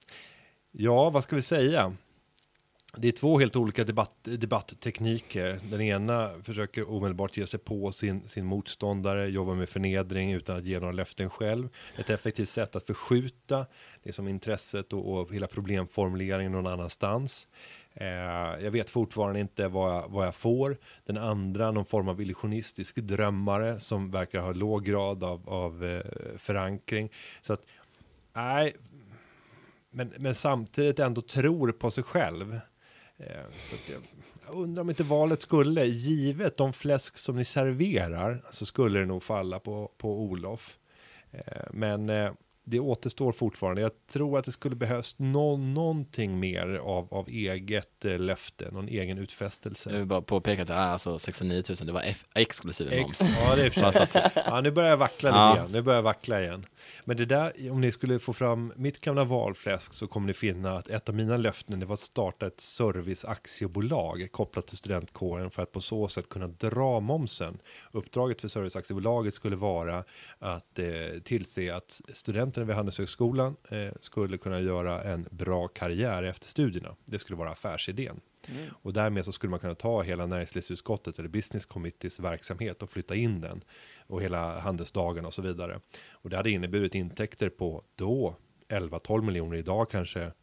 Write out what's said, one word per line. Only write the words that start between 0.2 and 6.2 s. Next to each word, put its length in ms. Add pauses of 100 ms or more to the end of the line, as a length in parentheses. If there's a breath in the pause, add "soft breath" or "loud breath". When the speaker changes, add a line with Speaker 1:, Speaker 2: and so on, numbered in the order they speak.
Speaker 1:
ja, 380
vad 120
ska 140
vi 60
säga? 520 (1040)
Det 100
är 40
två 260
helt 180
olika 280
debatt-, 440 (100)
debatttekniker. 1200 (120)
Den 100
ena 640